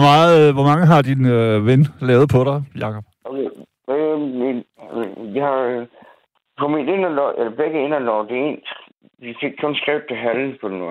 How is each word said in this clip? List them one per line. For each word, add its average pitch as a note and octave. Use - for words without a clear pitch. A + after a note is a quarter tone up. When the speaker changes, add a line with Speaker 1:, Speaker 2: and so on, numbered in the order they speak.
Speaker 1:
meget, D#3
øh, C#3
hvor C#3
mange D#3+
har D#3
din, C3
øh, A2+
ven C3
lavet B2+
på B2+
dig, C#3
Jakob? G#2+
Speaker 2:
Okay. C3
Øh, D#3
min, C3
øh, G#2+
jeg C#3
har, C3+
øh, A#2+
på D3
min D3
inderlår, D#3
eller A2+
begge D#3
inderlår, B2
det A#2+
er C3+
en, -
vi B2
fik C#3+
kun D3
skrevet D3
det B2
halve A#2+
på A2
den, F#2+